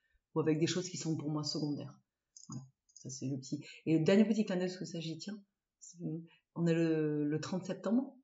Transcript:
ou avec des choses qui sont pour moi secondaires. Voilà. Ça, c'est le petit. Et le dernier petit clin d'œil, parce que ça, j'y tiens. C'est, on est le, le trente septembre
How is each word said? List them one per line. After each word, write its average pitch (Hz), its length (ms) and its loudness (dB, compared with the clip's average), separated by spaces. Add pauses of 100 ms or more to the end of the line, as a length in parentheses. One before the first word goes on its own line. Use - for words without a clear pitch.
(340)
ou 160 60 2
avec 156 200 2
des 165 60 6
choses 180 220 -2
qui - 80 -10
sont 160 200 -2
pour 143 140 -2
moi 151 140 0
secondaires. 147 540 -4 (500)
Voilà. 143 140 -10 (320)
Ça, - 160 -14
c'est - 160 -8
le 139 120 -2
petit. - 260 -8 (220)
Et 160 120 4
le 156 60 4
dernier 202 200 8
petit 214 220 2
clin 185 100 -2
d'œil, 180 120 0
parce - 100 -6
que - 60 -8
ça, 170 160 -8
j'y 160 180 -6
tiens. 208 200 -10 (420)
C'est, - 180 -20 (560)
on 170 120 2
est 165 80 6
le, 156 540 2
le 151 120 0
trente 175 260 -4
septembre 196 580 0